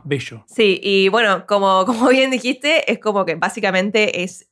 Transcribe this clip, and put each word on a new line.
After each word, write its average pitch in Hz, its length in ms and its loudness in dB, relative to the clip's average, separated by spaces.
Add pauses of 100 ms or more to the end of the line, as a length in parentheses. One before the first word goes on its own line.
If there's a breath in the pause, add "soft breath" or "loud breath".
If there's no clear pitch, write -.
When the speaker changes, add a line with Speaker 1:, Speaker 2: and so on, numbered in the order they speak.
Speaker 1:
bello. 131 420 -8
Speaker 2:
Sí, 202 360 0
y 190 260 2
bueno, 208 380 2
como, 190 400 2
<laughs> - 0 -
como 240 220 0
bien 262 220 4
dijiste, 262 600 -2
es 214 80 -4
como 202 260 -2
que 165 100 -4
básicamente 190 880 -2
es - 280 -12